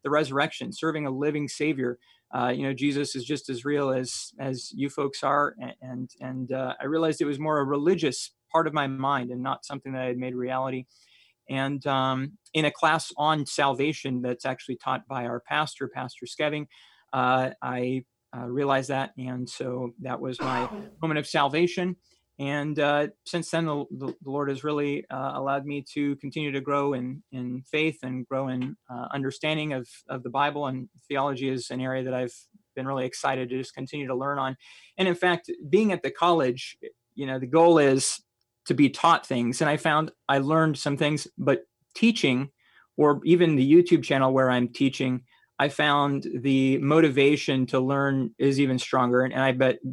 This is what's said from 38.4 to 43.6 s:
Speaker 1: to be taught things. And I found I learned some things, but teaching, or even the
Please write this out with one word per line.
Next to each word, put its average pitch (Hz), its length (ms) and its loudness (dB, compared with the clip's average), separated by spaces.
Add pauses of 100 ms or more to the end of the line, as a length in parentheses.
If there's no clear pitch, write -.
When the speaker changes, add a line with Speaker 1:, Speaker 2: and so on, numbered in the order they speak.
Speaker 1:
to - 120 0
be 139 160 6
taught 165 340 4
things. 123 340 -2
And 160 80 2
I 147 80 2
found 156 360 2 (180)
I 139 80 4
learned 156 400 2
some 143 180 -2
things, 147 400 0
but - 280 2 (320)
teaching, 143 560 2 (440)
or 147 300 4
even 165 300 6
the 139 180 6